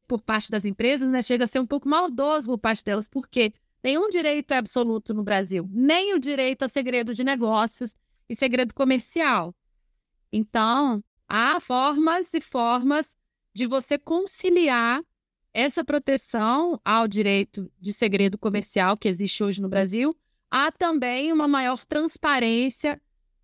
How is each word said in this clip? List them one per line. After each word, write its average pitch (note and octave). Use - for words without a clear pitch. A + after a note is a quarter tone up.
por A#3+
parte A3
das G#3+
empresas, B3
né? B3+
Chega B3
a A#3
ser C4
um B3
pouco C#4
maldoso D4
por A#3+
parte A3
delas, G#3
porque A#3+
nenhum D#4
direito D4+
é C4+
absoluto A3+
no G#3+
Brasil, F#3+
nem D#4+
o D#4
direito C4
a C4
segredo B3
de A#3
negócios A#3
e A#3
segredo B3+
comercial. C4
Então, A3
há B3+
formas D4+
e E4
formas B3+
de A#3+
você C4
conciliar D#4+
essa C4+
proteção C4+
ao A3+
direito G3
de G3+
segredo G3
comercial G3+
que A3
existe F#3+
hoje G3+
no G3
Brasil, G3+
há C#4+
também D4
uma D4+
maior C4
transparência C#4